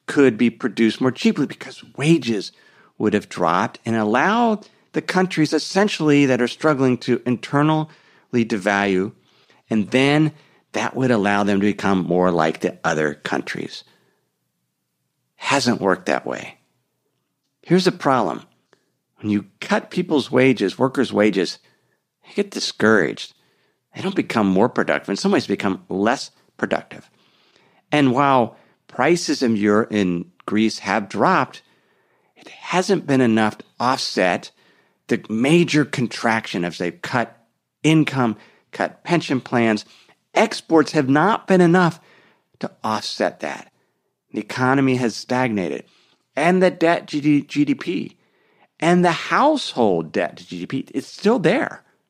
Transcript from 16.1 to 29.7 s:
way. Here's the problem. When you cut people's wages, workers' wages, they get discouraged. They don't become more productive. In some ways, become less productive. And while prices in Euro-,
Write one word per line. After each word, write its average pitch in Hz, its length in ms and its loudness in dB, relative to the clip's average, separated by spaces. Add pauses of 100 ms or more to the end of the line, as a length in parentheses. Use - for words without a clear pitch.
way. - 320 -10 (1040)
Here's 180 240 2
the 180 60 2
problem. 110 500 0 (760)
When 107 120 -6
you 104 160 0 (160)
cut - 300 -4
people's 165 400 -2
wages, 127 480 2
workers' 123 340 -2
wages, 101 460 0 (640)
they - 80 -20
get 202 180 -4
discouraged. - 840 0 (600)
They - 60 -14
don't 190 140 -6
become 117 320 0
more 95 220 2
productive. 76 400 -2
In 98 60 -2
some 196 160 -2
ways, 208 140 0
become 95 420 -4
less 104 440 -2 (260)
productive. - 520 -8 (840)
And 139 220 4
while 131 440 2 (300)
prices 151 560 0
in 113 120 2
Euro-, 104 340 2